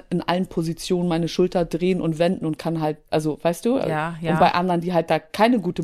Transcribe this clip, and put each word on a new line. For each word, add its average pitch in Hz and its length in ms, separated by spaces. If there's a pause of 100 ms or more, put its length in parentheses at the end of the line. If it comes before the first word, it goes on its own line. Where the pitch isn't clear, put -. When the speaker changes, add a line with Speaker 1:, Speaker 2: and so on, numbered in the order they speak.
(120)
Speaker 1:
in 175 100
allen 180 240
Positionen 175 640
meine 165 180
Schulter 180 380
drehen 180 340
und 160 200
wenden 175 260
und 156 140
kann 165 200
halt, 156 200 (100)
also 156 320
weißt 170 240
du? 247 140
Speaker 2:
Ja, 160 420
ja. 160 120
Speaker 1:
Und 156 60
bei 175 140
anderen, 175 280
die 180 120
halt 165 160
da 160 80
keine 226 420
gute 175 240